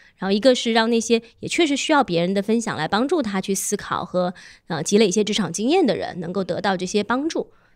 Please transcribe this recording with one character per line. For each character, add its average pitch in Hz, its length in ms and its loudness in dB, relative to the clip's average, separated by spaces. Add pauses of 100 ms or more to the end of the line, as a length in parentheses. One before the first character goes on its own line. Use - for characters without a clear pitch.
(160)
然 185 100 -6
后 196 60 0
一 214 80 2
个 254 140 6
是 240 180 -2
让 226 160 2
那 233 100 2
些 226 220 0 (200)
也 - 80 -8
确 339 180 2
实 277 100 0
需 - 160 0
要 285 100 6
别 170 200 0
人 180 100 0
的 196 80 0
分 220 180 0
享 214 160 -4
来 156 140 -2
帮 214 180 0
助 320 140 2
他 202 180 -2
去 196 160 -2
思 - 220 -2
考 - 260 -4
和， 180 300 -2 (360)
呃， 156 140 -4
积 196 140 2
累 220 120 6
一 - 20 0
些 214 120 2
职 208 120 -4
场 180 180 -2
经 208 160 -4
验 359 160 4
的 196 100 2
人 - 260 -6
能 170 120 -8
够 190 100 -2
得 - 160 -4
到 196 160 0
这 180 120 -4
些 208 160 -2
帮 262 260 -2
助。 311 220 -6 (240)